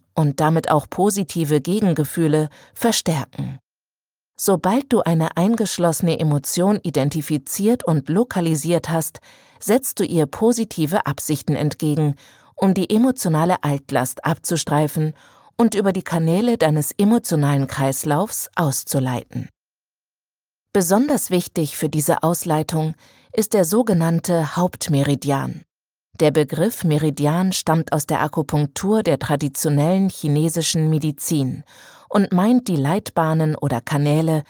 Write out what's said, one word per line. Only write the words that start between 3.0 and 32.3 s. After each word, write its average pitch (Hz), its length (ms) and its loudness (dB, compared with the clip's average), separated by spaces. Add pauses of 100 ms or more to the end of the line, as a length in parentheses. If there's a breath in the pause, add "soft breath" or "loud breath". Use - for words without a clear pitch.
Sobald 196 540 0
du 226 100 4
eine 165 360 0
eingeschlossene 175 840 0
Emotion 170 600 0
identifiziert 151 1000 -2
und 156 260 0
lokalisiert 165 800 0
hast, 160 300 -4 (400 soft breath)
setzt 254 400 0
du 196 60 0
ihr 160 200 0
positive 214 800 -2
Absichten 143 500 -4
entgegen, 151 600 0 (400 soft breath)
um 196 180 2
die 185 160 0
emotionale 185 720 2
Altlast 139 640 -2
abzustreifen 156 880 -2 (440 soft breath)
und 220 180 2
über 190 160 2
die 175 120 -4
Kanäle 175 540 0
deines 156 360 2
emotionalen 151 720 2
Kreislaufs 143 880 -2
auszuleiten. 131 920 -4 (1200)
Besonders 208 580 0
wichtig 175 480 -2
für 156 120 -2
diese 151 340 0
Ausleitung 160 720 -2 (380 soft breath)
ist 214 200 -2
der 196 120 4
sogenannte 170 920 0
Hauptmeridian. 139 1080 -2 (560)
Der 151 120 4
Begriff 156 520 0
Meridian 156 680 0
stammt 160 400 0
aus 151 120 -2
der - 160 -2
Akupunktur 156 840 0
der 156 160 0
traditionellen 156 880 0
chinesischen 156 800 0
Medizin 147 760 -2 (460 loud breath)
und 196 240 0